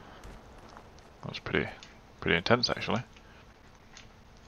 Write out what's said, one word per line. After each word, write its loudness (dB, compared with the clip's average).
That's -8
pretty, 2
pretty 6
intense 4
actually. 0